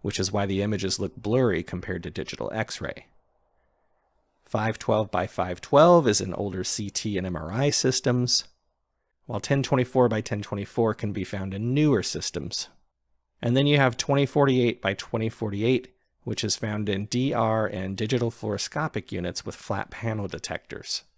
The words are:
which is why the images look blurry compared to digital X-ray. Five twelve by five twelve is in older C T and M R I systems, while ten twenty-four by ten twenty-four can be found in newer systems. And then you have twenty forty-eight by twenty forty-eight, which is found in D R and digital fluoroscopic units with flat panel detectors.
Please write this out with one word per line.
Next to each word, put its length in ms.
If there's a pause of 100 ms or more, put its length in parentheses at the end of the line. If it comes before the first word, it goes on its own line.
which 180
is 120
why 140
the 160
images 380
look 160
blurry 460
compared 420
to 60
digital 440
X-ray. 520 (1400)
Five 340
twelve 320
by 160
five 340
twelve 460
is 120
in 140
older 300
C 260
T 280
and 100
M 80
R 160
I 180
systems, 760 (840)
while 120
ten 220
twenty-four 480
by 120
ten 200
twenty-four 540
can 180
be 100
found 300
in 220
newer 260
systems. 680 (720)
And 140
then 120
you 100
have 200
twenty 280
forty-eight 560
by 140
twenty 340
forty-eight, 640 (320)
which 180
is 120
found 340
in 160
D 280
R 320
and 320
digital 320
fluoroscopic 840
units 340
with 100
flat 340
panel 380
detectors. 760 (140)